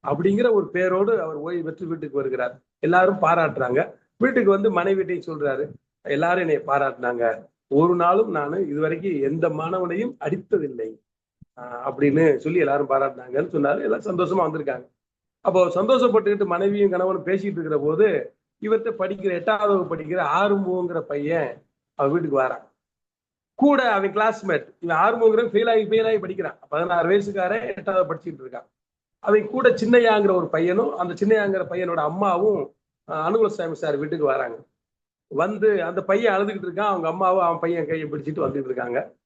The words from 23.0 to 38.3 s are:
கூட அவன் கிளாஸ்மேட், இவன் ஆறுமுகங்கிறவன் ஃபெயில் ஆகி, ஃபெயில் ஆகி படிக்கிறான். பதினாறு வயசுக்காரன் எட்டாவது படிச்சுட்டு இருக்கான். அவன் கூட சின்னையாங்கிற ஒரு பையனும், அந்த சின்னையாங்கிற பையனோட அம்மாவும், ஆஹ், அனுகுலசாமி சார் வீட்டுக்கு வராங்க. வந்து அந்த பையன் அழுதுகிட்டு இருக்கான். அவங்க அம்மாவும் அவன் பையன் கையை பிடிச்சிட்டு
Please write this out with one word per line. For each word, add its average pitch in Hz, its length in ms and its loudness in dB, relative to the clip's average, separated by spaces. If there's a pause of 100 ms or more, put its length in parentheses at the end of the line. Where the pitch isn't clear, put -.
கூட 269 380 4
அவன் 196 180 0
கிளாஸ்மேட், 208 680 -2
இவன் 170 160 -2
ஆறுமுகங்கிறவன் 226 520 4
ஃபெயில் 233 220 2
ஆகி, 220 140 4
ஃபெயில் 220 220 2
ஆகி 220 120 2
படிக்கிறான். 180 400 -6 (100)
பதினாறு 170 400 0
வயசுக்காரன் 202 680 0
எட்டாவது 185 380 0
படிச்சுட்டு 160 200 -12
இருக்கான். 127 320 -16 (520)
அவன் 208 280 2
கூட 254 220 2
சின்னையாங்கிற 220 680 4
ஒரு 170 140 0
பையனும், 180 480 0
அந்த 180 300 -2
சின்னையாங்கிற 202 440 2
பையனோட 180 240 -4
அம்மாவும், 180 800 0 (360)
ஆஹ், 165 40 -6
அனுகுலசாமி 180 580 0
சார் 151 240 -2
வீட்டுக்கு 151 280 -4
வராங்க. 131 340 -2 (760)
வந்து 190 500 0
அந்த 170 180 -4
பையன் 208 320 2
அழுதுகிட்டு 196 300 -2
இருக்கான். 180 140 -6
அவங்க 190 300 -2
அம்மாவும் 185 340 2
அவன் 160 160 0
பையன் 165 280 -2
கையை 156 240 -4
பிடிச்சிட்டு 151 360 -4